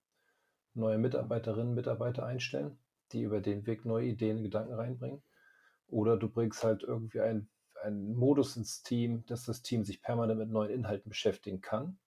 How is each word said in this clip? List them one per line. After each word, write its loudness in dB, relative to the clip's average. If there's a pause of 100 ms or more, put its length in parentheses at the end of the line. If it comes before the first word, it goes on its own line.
(720)
Neue 2
Mitarbeiterinnen, 0
Mitarbeiter -2
einstellen, -4 (340)
die -2
über 0
den -2
Weg -2
neue 0
Ideen, 0
Gedanken -2
reinbringen. -6 (640)
Oder 4
du 2
bringst 0
halt 4
irgendwie -4
ein, 0 (320)
einen -2
Modus 4
ins -6
Team, 0
dass -6
das -4
Team 0
sich -6
permanent 0
mit -2
neuen 0
Inhalten -2
beschäftigen 0
kann. -4